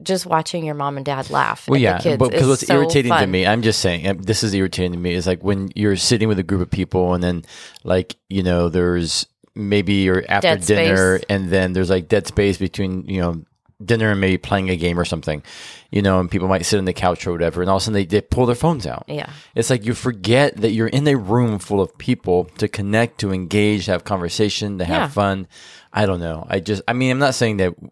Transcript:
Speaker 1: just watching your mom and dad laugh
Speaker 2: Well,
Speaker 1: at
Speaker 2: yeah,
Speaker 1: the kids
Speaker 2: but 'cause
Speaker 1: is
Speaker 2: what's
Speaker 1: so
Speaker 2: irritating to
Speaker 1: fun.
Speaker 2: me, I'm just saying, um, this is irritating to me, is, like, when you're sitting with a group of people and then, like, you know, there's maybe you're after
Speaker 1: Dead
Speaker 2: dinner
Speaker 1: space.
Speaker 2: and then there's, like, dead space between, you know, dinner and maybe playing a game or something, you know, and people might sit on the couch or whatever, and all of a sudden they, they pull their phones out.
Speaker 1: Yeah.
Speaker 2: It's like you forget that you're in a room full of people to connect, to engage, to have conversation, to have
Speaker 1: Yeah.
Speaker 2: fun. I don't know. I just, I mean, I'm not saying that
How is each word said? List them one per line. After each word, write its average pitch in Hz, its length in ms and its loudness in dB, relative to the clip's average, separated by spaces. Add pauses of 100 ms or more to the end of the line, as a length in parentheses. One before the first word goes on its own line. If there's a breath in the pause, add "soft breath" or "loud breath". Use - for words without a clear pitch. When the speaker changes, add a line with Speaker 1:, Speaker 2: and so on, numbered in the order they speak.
Speaker 1:
just 180 240 -2
watching 165 400 -2
your 151 120 -4
mom 143 200 -4
and 135 80 -8
dad 135 260 -6
laugh 139 360 -2
Speaker 2:
Well, 135 100 2
Speaker 1:
at 135 40 4
Speaker 2:
yeah, 98 160 4
Speaker 1:
the - 80 -4
kids 151 140 2
Speaker 2:
but 127 120 4
'cause - 120 2
Speaker 1:
is 131 60 4
Speaker 2:
what's - 180 2
Speaker 1:
so 185 100 2
Speaker 2:
irritating 143 340 2
to 165 80 4
Speaker 1:
fun. 98 120 2
Speaker 2:
me, 92 140 2
I'm 110 180 2
just 107 180 2
saying, 87 260 0
um, 95 120 -2
this 95 260 -2
is 101 100 0
irritating 92 380 0
to 87 60 -6
me, 87 160 -2
is, 90 120 -2
like, 90 160 0
when 98 320 -2
you're 104 220 2
sitting 110 320 2
with 104 100 2
a 95 60 0
group 92 160 0
of 87 100 -4
people 90 440 0
and 90 100 0
then, 87 200 -2 (380 loud breath)
like, 92 320 0 (140)
you 95 160 -2
know, 87 240 2
there's 87 580 0 (300)
maybe 101 380 0
you're 95 340 2
after 98 200 0
Speaker 1:
Dead 156 180 2
Speaker 2:
dinner 95 520 4
Speaker 1:
space. - 100 -10
Speaker 2:
and 95 220 0
then 92 220 2
there's, 90 180 0
like, 92 180 0
dead 104 200 2
space 101 280 0
between, 92 520 -4
you 95 120 -2
know, 85 220 -2 (420)
dinner 110 280 2
and 98 80 0
maybe 95 180 2
playing 95 320 -2
a 92 60 0
game 85 240 -2
or 87 40 2
something, 76 380 -4 (480 loud breath)
you 101 120 0
know, 95 180 4
and 90 100 -2
people 92 160 0
might 95 180 2
sit 104 140 0
on 95 60 -2
the 92 80 -2
couch 90 340 -2
or 90 60 -2
whatever, 85 300 -2
and 90 60 -2
all 95 80 2
of 95 60 0
a - 20 -4
sudden 113 100 -2
they, 98 120 0
they 101 140 2
pull 123 260 0
their 120 80 2
phones 151 320 0
out. - 220 -8
Speaker 1:
Yeah. 147 200 -8 (260 loud breath)
Speaker 2:
It's 117 160 0
like 120 140 0
you 117 80 0
forget 120 640 2
that 107 120 2
you're 113 180 0
in 143 200 0
a 139 80 4
room 110 420 2
full 101 240 -2
of - 160 -4
people 90 460 0 (120)
to 107 120 -2
connect, 107 520 -2
to 101 120 -2
engage, 95 540 0
to 107 60 -2
have 87 120 -2
conversation, 101 760 -2
to 90 80 -2
have 85 160 -2
Speaker 1:
Yeah. 156 60 -2
Speaker 2:
fun. 98 380 -2 (460 loud breath)
I 104 140 0
don't 92 140 0
know. 82 280 -6
I 95 120 0
just, 95 280 -4
I 117 60 0
mean, 127 160 0
I'm 127 80 0
not 135 160 0
saying 110 240 0
that 92 160 0 (180)